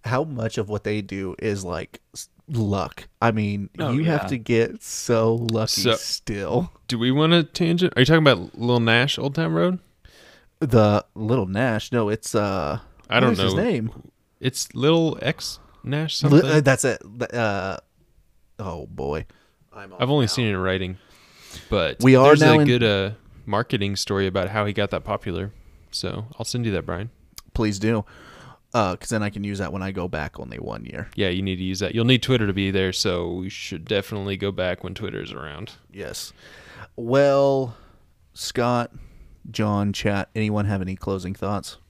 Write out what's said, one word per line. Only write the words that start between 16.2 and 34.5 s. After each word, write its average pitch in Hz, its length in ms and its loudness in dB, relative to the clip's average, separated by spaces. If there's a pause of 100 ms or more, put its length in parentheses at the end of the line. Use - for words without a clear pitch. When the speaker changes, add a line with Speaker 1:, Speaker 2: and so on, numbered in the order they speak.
Speaker 1:
Li-, 143 80 4
Speaker 3:
something? 143 200 8
Speaker 1:
uh, 151 100 6
that's 135 240 2
it. 120 180 0
The, 113 360 -10
uh, 98 380 -2 (840)
oh 85 280 -8
boy. 71 400 -6 (460)
I'm 98 260 -20
Speaker 3:
I've 123 120 -2
only 143 140 4
Speaker 1:
off 107 60 -2
Speaker 3:
seen 123 160 0
Speaker 1:
now. 107 40 0
Speaker 3:
it 101 40 0
in 92 60 -2
writing, 92 380 -2 (720)
but 85 340 0
Speaker 1:
We 131 140 10
are 127 120 8
Speaker 3:
there's 147 120 10
Speaker 1:
now 156 180 8
Speaker 3:
a - 40 6
Speaker 1:
in 147 40 4
Speaker 3:
good, 123 160 4
uh, 101 280 2 (360)
marketing 101 500 -2
story 98 300 0
about 92 220 -2
how 104 180 -2
he 104 60 -4
got 101 180 -2
that 90 140 -6
popular. 101 480 -6 (380)
So 95 360 -8 (120)
I'll 113 60 -8
send 120 220 -4
you 107 60 0
that, 85 140 -4
Brian. 92 240 -8 (440)
Speaker 1:
Please 110 240 0
do. 107 260 0 (680)
Uh, 98 220 2
'cause - 140 -12
then 107 140 -2
I 104 80 -4
can 101 120 -8
use 101 160 -6
that 85 140 -6
when 95 100 -6
I 95 80 -4
go 92 160 -6
back 82 320 -8
only 57 200 -12
one 55 260 -10
year. - 320 -12
Speaker 3:
Yeah, 98 140 0
you 92 120 -2
need 95 140 -4
to 92 80 -6
use 95 160 -4
that. 92 140 -4
You'll 113 100 2
need 123 180 4
Twitter 120 240 2
to 98 60 0
be 98 180 0
there, 95 220 0
so 87 400 -2
we 92 160 -6
should - 360 -12
definitely 98 520 -4
go 98 160 -4